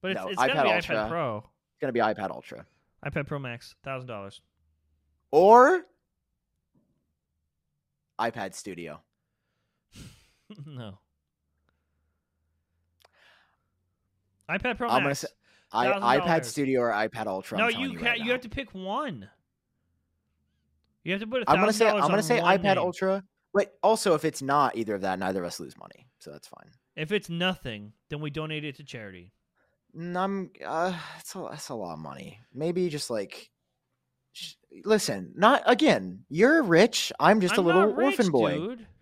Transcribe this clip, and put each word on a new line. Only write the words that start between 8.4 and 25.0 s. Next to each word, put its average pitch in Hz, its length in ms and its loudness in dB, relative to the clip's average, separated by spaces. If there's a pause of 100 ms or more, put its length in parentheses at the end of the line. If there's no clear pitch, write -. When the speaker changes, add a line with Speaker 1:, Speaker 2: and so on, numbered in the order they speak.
Speaker 2:
Studio. 85 500 -14
Speaker 1:
<laughs> - 1600 -20
No. 123 320 -16 (3500)
iPad 208 280 -4
Pro 240 100 -6
Speaker 2:
I'm 226 120 0
gonna - 100 -2
Speaker 1:
Max, - 100 -4
Speaker 2:
say - 80 -10 (460)
I, 117 140 0
Speaker 1:
thousand 127 140 -2
dollars. 123 200 4
Speaker 2:
iPad 160 240 0
Studio 131 360 -2
or 117 100 0
iPad 110 360 -4
Ultra. 98 300 -6
I'm 220 80 0
Speaker 1:
No, 240 40 0
Speaker 2:
telling 233 160 -4
Speaker 1:
you 269 60 -6
Speaker 2:
you - 80 -12
Speaker 1:
can't. 240 120 -4
Speaker 2:
right 233 80 -2
Speaker 1:
You 220 60 -8
Speaker 2:
now. 247 60 -2
Speaker 1:
have 254 100 -2
to 240 80 -16
pick 262 240 -10
one. 190 560 -8 (1700)
You 165 100 -4
have 196 80 -4
to 226 60 -10
put 240 200 -2
Speaker 2:
I'm 156 120 4
gonna 208 140 2
say, 214 120 4
Speaker 1:
a 208 60 6
thousand 208 80 0
dollars 156 40 2
Speaker 2:
I'm 151 60 2
gonna 190 80 2
Speaker 1:
on 214 60 0
Speaker 2:
say 220 180 2
Speaker 1:
one 185 180 4
Speaker 2:
iPad 175 40 -4
Speaker 1:
name. 190 140 4
Speaker 2:
Ultra. 190 460 -2 (300)
But 196 280 0
also, 208 320 4
if 151 100 0
it's 160 180 -2
not 139 360 2
either 107 180 -4
of 92 60 -4